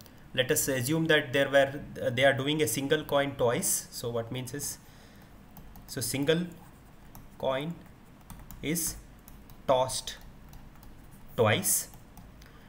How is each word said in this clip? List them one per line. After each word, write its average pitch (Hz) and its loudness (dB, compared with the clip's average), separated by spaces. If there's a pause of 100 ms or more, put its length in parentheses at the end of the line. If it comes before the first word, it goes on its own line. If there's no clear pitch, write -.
(340)
Let 127 0
us - 2
assume 143 2
that 147 4
there 139 4
were, 135 4 (200)
uh, 131 0
they 123 2
are 135 8
doing 147 2
a 147 4
single 147 2
coin 139 0
twice. 127 0
So - -8
what 113 -4
means 127 -6
is, 143 -8 (1080)
so - -8
single 160 0 (880)
coin 139 -2 (840)
is 165 -2 (720)
tossed - 0 (1200)
twice. 117 2 (800)